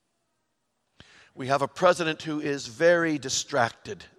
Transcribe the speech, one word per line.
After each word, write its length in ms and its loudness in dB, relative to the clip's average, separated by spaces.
We 140 -10
have 140 2
a 80 -2
president 540 0
who 180 -6
is 260 -6
very 500 2
distracted 840 -4